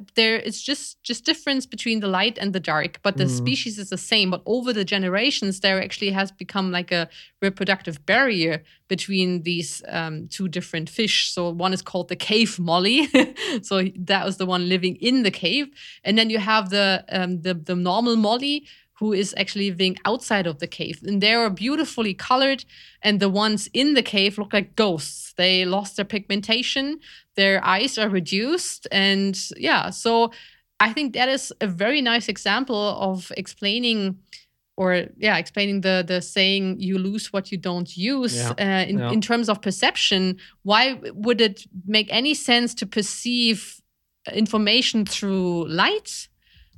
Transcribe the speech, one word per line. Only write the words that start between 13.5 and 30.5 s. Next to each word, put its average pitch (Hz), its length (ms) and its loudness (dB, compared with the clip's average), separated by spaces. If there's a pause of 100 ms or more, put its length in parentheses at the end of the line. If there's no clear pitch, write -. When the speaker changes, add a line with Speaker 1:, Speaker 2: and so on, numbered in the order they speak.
Speaker 1:
So 190 180 0 (240)
that 196 180 2
was 190 140 -4
the 190 80 -2
one 180 240 0
living 185 280 0
in 247 260 2
the 190 80 2
cave. 226 340 -2 (380)
And 202 120 2
then 226 140 4
you 220 80 0
have 214 320 0
the, 196 400 2
um, 180 320 -2
the, 180 140 -2
the 170 200 -4
normal 196 400 2
molly, 254 520 0 (320)
who 214 140 0
is 196 220 0
actually 202 360 -2
living 185 340 0
outside 214 420 0
of 156 120 -6
the 175 80 -6
cave. - 360 -10
And 196 180 -2
they 214 120 6
are 233 160 2
beautifully 226 640 -2
colored. 262 500 2 (380)
And 208 180 2
the 202 100 4
ones 208 440 0
in 277 220 4
the 240 80 4
cave 202 340 2
look 208 160 -4
like 196 220 0
ghosts. 175 600 -2
They 185 300 4
lost 196 300 -2
their 202 100 -2
pigmentation. 226 960 -2 (360)
Their 196 300 4
eyes 208 320 2
are 214 100 2
reduced. 196 840 -2
And 196 440 2 (220)
yeah, 277 320 0
so 226 420 2 (480)